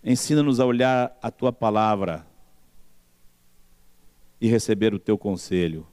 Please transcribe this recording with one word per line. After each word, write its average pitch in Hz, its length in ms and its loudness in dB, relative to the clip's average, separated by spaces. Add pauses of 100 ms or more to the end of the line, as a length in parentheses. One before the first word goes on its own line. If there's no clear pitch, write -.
Ensina-nos 139 560 0
a 131 80 4
olhar 123 560 0
a 113 80 -6
tua 123 220 -2
palavra 107 720 0 (2250)
e 113 80 0
receber 110 440 2
o 101 60 -6
teu 107 180 0
conselho. 87 760 -4